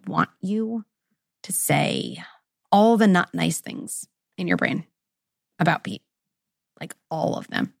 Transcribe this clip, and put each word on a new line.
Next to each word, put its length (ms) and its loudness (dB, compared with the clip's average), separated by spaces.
want 240 -2
you 440 -4
to 100 -12
say 680 0
all 260 6
the 120 6
not 260 4
nice 240 0
things 480 -12
in 80 -4
your 100 0
brain 300 -2
about 240 2
Pete. 200 -10
Like, 140 -14
all 240 -2
of 140 -10
them. 320 -4